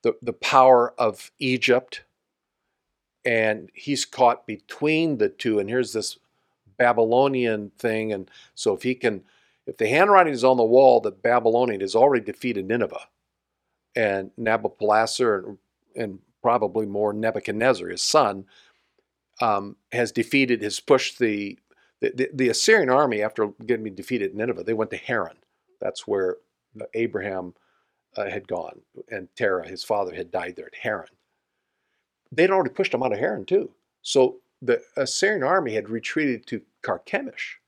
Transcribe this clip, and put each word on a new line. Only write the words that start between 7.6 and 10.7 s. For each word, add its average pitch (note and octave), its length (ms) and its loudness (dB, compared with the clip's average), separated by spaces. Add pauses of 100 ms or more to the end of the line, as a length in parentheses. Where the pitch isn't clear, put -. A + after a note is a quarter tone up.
thing. A2 340 -2
And F#2+ 200 -8 (240)
so G#2+ 180 0
if - 80 -6
he B2 140 -2
can, G#2+ 280 -2 (440)
if - 100 -12
the A2 120 0
handwriting F3 440 6
is A#2 100 -2
on C3 140 6
the A#2+ 60 4
wall B2 380 8